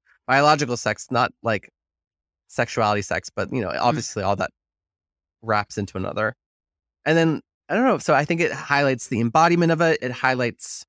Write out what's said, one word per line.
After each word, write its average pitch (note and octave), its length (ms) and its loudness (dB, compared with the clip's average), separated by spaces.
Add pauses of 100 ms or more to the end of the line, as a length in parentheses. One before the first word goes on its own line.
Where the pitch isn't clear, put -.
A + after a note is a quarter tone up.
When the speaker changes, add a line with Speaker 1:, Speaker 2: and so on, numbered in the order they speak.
(280)
Speaker 1:
biological C#3 480 4
sex, - 340 -4
not, A#2+ 220 0 (100)
like, G#2+ 260 -2 (800)
sexuality G#2+ 560 0
sex, - 320 -6
but, G2+ 180 -4
you C3 80 -2
know, F#2 100 -4
Speaker 2:
Mm. - 100 -4
Speaker 1:
obviously A#2+ 420 -2
all G2 140 0
that - 160 -4 (880)
wraps G#2 340 -2
into G2+ 200 -6
another. G2 400 -4 (680)
And D#3+ 140 4
then, E3 220 2 (280)
I D#3+ 60 -4
don't A#3 100 2
know, G#3+ 140 2
so D3+ 160 2
I C#3+ 100 4
think E3 160 -2
it C3+ 120 0
highlights C#3 560 0
the A2+ 120 -2
embodiment E3 500 4
of D#3+ 100 0
it. E3 220 2
It B2 80 -6
highlights B2 800 -4